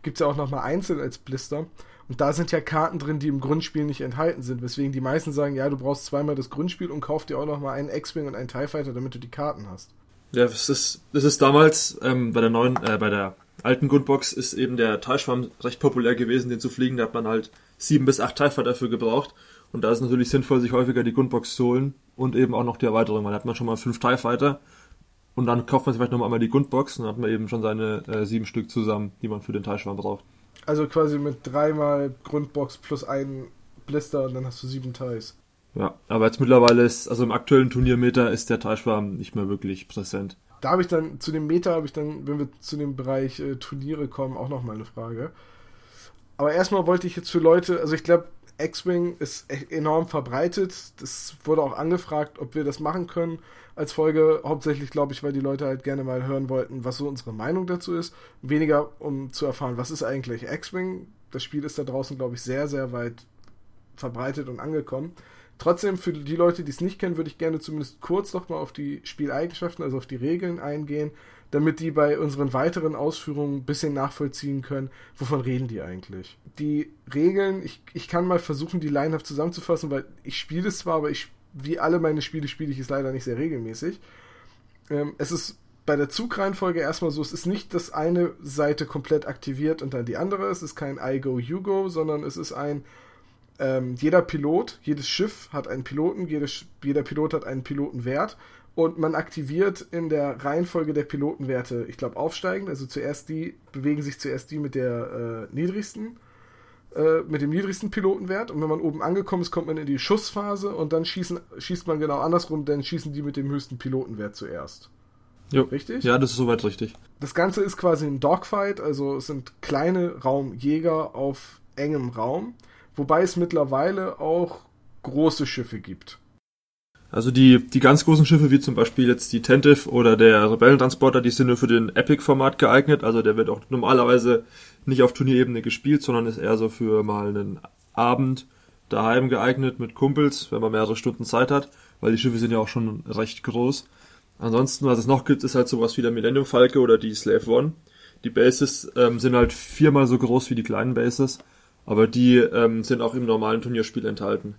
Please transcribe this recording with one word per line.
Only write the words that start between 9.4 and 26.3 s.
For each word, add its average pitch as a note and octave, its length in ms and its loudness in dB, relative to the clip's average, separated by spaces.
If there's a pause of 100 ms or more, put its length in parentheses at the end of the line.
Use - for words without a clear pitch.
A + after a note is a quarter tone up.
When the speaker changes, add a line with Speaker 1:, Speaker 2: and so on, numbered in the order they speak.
Speaker 1:
hast. - 200 -16 (420)
Speaker 2:
Ja, B2 120 6
es A2 240 -2
ist, - 340 -2 (100)
es C#3+ 100 2
ist C#3+ 180 4
damals, D3+ 640 8
ähm, B2+ 300 0
bei A#2 80 2
der A2+ 100 4
neuen, B2 320 4
äh, G#2+ 160 0
bei G#2+ 120 2
der G2 260 -2 (260)
alten B2+ 240 2
Grundbox C#3 460 2
ist - 220 -4
eben B2 220 -2
der A2 240 0
tie C3+ 200 -2
Schwarm B2+ 400 -4
recht B2 180 -6
populär B2 380 2
gewesen, B2 340 0
den A#2 80 -4
zu B2+ 100 -6
fliegen. B2+ 280 -2
Da A#2 80 0
hat A2 100 -8
man A2+ 140 -2
halt A2 240 -2 (260)
sieben C3+ 280 2
bis C3+ 120 4
acht - 180 -2
tie C#3+ 140 4
Fighter C3+ 140 -2
dafür B2 240 0
gebraucht. A#2 440 0 (400)
Und A#2+ 100 -4
da A2 100 4
ist A#2 60 2
es B2+ 40 -2
natürlich B2 280 2
sinnvoll, C3 300 2
sich A#2+ 120 0
häufiger B2 320 2
die A#2 80 0
Grundbox B2 420 0
zu B2+ 120 0
holen C3 280 0 (220)
und B2+ 180 -2
eben B2 200 4
auch A#2+ 100 0
noch A#2 120 -4
die B2 100 -2
Erweiterung. G#2+ 360 2
Dann G2+ 120 -4
hat G#2 100 -6
man A#2 100 -4
schon A#2+ 140 -6
mal A2+ 80 -2
fünf A#2 240 -6
tie B2 160 2
Fighter B2+ 440 0 (760)
und B2 100 0
dann A#2+ 200 2
kauft C3 200 2
man C3+ 60 2
sich A2+ 60 -2
vielleicht A#2+ 140 0
nochmal A#2+ 140 0
einmal A#2 140 0